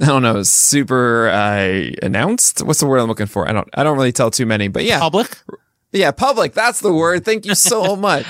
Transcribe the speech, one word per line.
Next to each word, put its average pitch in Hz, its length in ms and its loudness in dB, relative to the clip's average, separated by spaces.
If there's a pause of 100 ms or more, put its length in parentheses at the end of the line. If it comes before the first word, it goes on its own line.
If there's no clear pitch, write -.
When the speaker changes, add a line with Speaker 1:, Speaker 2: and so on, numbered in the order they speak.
Speaker 1:
I 131 40 2
don't 139 160 4
know, 110 220 0
super, 123 840 2
uh, 98 640 0 (140)
announced? 123 580 0
What's - 160 0
the 156 60 0
word 135 140 2
I'm 117 80 0
looking 107 180 -4
for? 98 220 -4
I - 40 -2
don't, 104 220 -4
I 131 100 0
don't 151 140 2
really 131 140 2
tell 120 200 0
too 123 140 -2
many, 107 220 0
but - 160 -4
yeah. 214 160 0
Speaker 2:
Public? 170 380 -2 (540)
Speaker 1:
Yeah, 175 200 2
public. 226 420 0
That's - 260 0
the 196 140 0
word. 170 300 0
Thank 220 220 -2
you 202 100 0
so 202 400 0
Speaker 2:
<laughs> 196 120 -2
Speaker 1:
much. 156 220 0